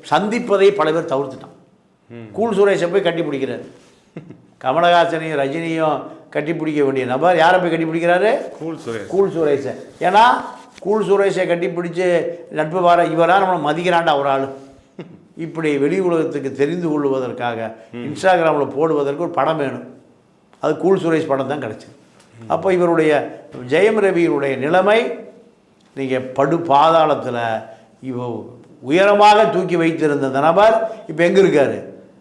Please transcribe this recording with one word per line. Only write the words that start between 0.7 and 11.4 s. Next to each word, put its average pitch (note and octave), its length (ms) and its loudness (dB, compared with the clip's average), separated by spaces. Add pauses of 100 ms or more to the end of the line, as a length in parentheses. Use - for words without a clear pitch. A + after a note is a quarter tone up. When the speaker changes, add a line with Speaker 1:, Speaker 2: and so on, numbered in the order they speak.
Speaker 1:
பல D#3 220 0
பேர் D#3+ 220 -2
தவிர்த்துட்டான். C#3 400 -8 (560)
Speaker 2:
ம். A#2 220 -18
Speaker 1:
கூல் G#3+ 240 -2
சுரேஷை F#3 360 2
போய் G3 100 0
கட்டி E3 200 -2
பிடிக்கிறாரு. C3 420 -6 (1000)
கமலஹாசனையும் D#3+ 760 2
ரஜினியும் D#3 640 -2 (280)
கட்டி D3+ 240 -4
பிடிக்க D3+ 300 -2
வேண்டிய C3+ 200 0
நபர் D3 320 2
யாரை F3 240 4
போய் F3 100 -2
கட்டி D#3+ 140 -2
பிடிக்கிறாரு? F3 720 0
Speaker 2:
கூல் D#3+ 280 -10
சுரேஷ். A2 220 -8
Speaker 1:
கூல் F#3+ 220 2
சுரேஷை. C#3 440 -2 (260)
ஏன்னா G3 240 4 (560)
கூல் G#3 240 0
சுரேஷை F#3 420 2